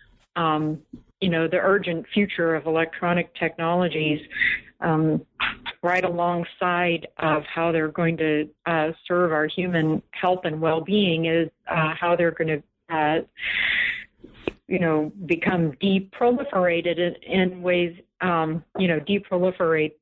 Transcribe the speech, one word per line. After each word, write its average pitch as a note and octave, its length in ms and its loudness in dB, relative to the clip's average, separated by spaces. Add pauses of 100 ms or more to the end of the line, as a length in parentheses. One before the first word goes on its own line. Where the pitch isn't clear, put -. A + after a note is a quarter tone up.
(360)
um, D#3 440 0 (420)
you F#3+ 80 0
know, E3 180 2
the F3 100 0
urgent F#3 560 0
future F3+ 420 2
of D3 100 -4
electronic E3 720 0
technologies, E3 840 0 (600)
um, D#3 440 2 (560)
right F3+ 220 2
alongside F3 1040 0 (120)
of D3+ 240 0
how E3 280 -2
they're D#3+ 160 0
going E3 300 0
to, D3+ 320 0 (160)
uh, D#3+ 240 0 (180)
serve F3+ 240 2
our D#3 140 2
human D#3+ 560 0 (100)
health F#3 320 0
and D#3 160 -4
well-being E3 680 0
is, E3+ 240 0 (200)
uh, D#3+ 280 0
how F3 180 2
they're E3+ 160 2
gonna, D#3+ 300 -2 (280)
uh, D#3 300 0 (1500)
you F#3 100 0
know, D#3 340 0 (140)
become E3+ 460 0 (100)
deproliferated F#3+ 1160 0
in, F3 240 0
in F3+ 400 0
ways, F3 340 0 (240)
um, E3 420 0 (140)
you F#3+ 100 2
know, D#3+ 120 2
deproliferate F3 1040 0